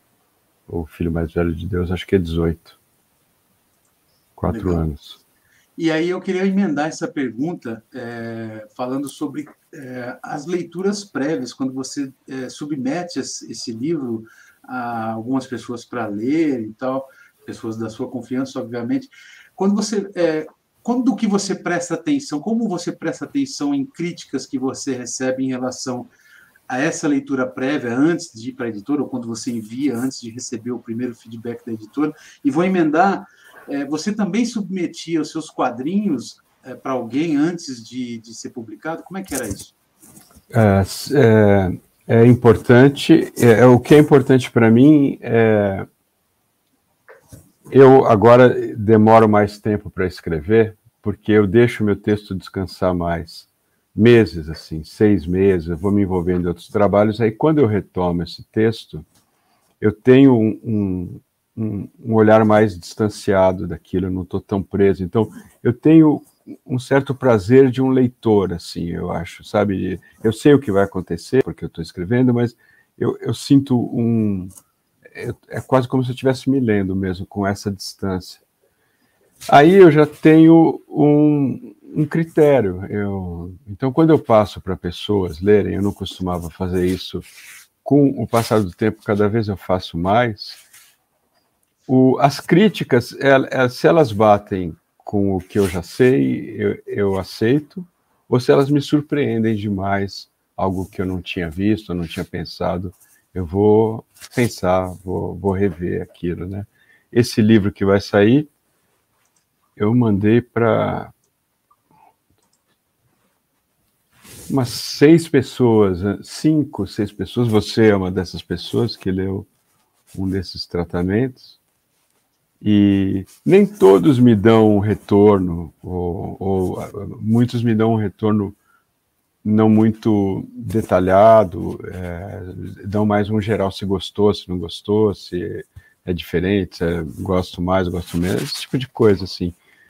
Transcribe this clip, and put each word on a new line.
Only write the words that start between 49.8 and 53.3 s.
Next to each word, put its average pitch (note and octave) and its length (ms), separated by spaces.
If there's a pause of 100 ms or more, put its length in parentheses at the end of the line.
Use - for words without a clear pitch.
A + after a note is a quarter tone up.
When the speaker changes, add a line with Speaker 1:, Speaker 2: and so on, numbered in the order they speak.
Speaker 1:
pra F#2 160
escrever, F#2+ 720 (260)
porque G#2 300
eu G#2 140
deixo A#2 380
meu G2+ 120
texto G#2 380
descansar F#2 600
mais. E2+ 540 (460)